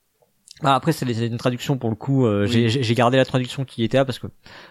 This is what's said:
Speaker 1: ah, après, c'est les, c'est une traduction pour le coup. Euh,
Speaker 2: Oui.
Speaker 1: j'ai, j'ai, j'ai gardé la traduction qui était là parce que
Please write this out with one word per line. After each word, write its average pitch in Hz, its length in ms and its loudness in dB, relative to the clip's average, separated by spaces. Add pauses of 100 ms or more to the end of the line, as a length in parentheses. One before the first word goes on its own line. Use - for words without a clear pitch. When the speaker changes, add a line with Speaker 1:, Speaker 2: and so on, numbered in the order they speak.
(640)
Speaker 1:
ah, 139 140 4
après, 156 160 0
c'est - 120 -6
les, 123 100 -2
c'est 117 120 -2
une 117 100 -6
traduction 127 420 -2
pour 120 120 -4
le 113 60 -2
coup. 135 300 0
Euh, 101 200 2
Speaker 2:
Oui. 98 60 -2
Speaker 1:
j'ai, 117 160 4
j'ai, 127 160 0
j'ai 113 100 0
gardé 120 220 4
la 131 80 4
traduction 127 400 -4
qui - 180 -6
était 113 140 0
là 139 80 4
parce 127 160 -6
que - 80 -12 (420)